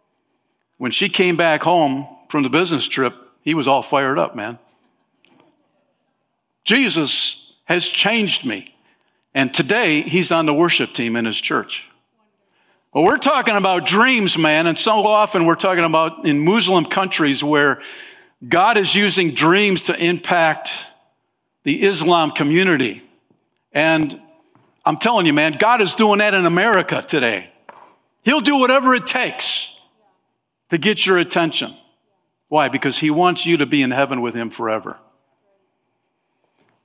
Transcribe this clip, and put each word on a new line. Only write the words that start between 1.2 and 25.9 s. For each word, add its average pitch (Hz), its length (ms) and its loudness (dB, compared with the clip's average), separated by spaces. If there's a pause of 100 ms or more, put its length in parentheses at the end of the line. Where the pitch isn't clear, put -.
back 156 280 2
home 143 420 0 (220)
from 143 160 -2
the 131 40 -2
business 160 380 0
trip, 127 300 -2 (240)
he 151 140 -4
was 143 120 -2
all 135 160 2
fired 139 380 -2
up, - 160 -4
man. 117 240 -12 (2000)
"Jesus 175 880 -2 (100)
has 175 240 -2
changed 202 580 -2
me." 101 300 -10 (580)
And 135 180 -2
today, 160 500 0
he's 170 280 0
on 165 160 0
the 143 80 2
worship 156 380 0
team 117 240 -4
in 117 80 -2
his 107 160 -4
church. - 500 -6 (1000)
Well, 147 120 2
we're 262 140 2
talking 247 380 0
about 185 280 0
dreams, 214 540 2
man, 156 280 2
and 165 120 0
so 214 280 2
often 208 380 2
we're 165 120 4
talking 180 280 0
about 160 400 -2
in 147 200 0
Muslim 185 420 2
countries 151 580 -2
where 143 380 0 (680)
God 202 300 2
is 190 160 2
using 190 400 0
dreams 185 480 2
to - 200 -4
impact 170 800 -2 (840)
the 143 180 -2
Islam 170 480 2
community. 147 720 0 (680)
And 156 460 0 (680)
I'm 156 100 0
telling 220 300 0
you, 147 80 2
man, 151 240 0
God 226 240 2
is 185 100 -2